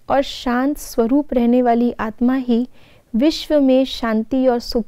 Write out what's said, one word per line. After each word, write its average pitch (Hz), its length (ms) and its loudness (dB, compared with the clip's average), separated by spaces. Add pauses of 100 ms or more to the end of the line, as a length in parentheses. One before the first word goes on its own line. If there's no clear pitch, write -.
और 277 140 2
शांत 262 560 -4
स्वरूप 262 560 0
रहने 247 280 2
वाली 240 300 2
आत्मा 240 420 -2
ही 247 340 0 (460)
विश्व 302 460 0
में 262 240 4
शांति 240 600 -2
और 240 120 2
सुख 233 300 -4